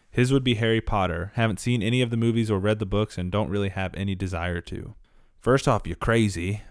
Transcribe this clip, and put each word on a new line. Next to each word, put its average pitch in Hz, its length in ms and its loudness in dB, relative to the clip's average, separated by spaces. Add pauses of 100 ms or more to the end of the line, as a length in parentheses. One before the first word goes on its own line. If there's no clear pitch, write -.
(100)
His 127 220 2
would 139 120 4
be 123 100 4
Harry 113 260 2
Potter. 90 540 0
"Haven't 113 260 0
seen 123 220 0
any 117 200 0
of 117 80 -2
the 117 60 -2
movies 113 340 2
or 101 100 2
read 107 180 2
the 107 80 -4
books 104 320 -2
and 90 140 -4
don't 101 180 0
really 101 200 -2
have 95 240 -6
any 98 200 -2
desire 90 480 -4
to." - 320 -12 (460)
First - 260 4
off, 113 200 2
you're 82 100 -6
crazy 104 760 0